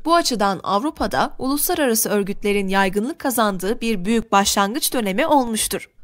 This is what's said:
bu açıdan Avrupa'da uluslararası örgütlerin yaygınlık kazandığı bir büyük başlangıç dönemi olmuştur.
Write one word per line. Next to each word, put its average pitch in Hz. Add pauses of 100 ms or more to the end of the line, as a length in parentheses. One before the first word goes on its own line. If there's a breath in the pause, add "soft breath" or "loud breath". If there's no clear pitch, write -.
bu 320
açıdan 208
Avrupa'da 220
uluslararası 269
örgütlerin 202
yaygınlık 196
kazandığı 214
bir 226
büyük 220
başlangıç 202
dönemi 220
olmuştur. 233 (140)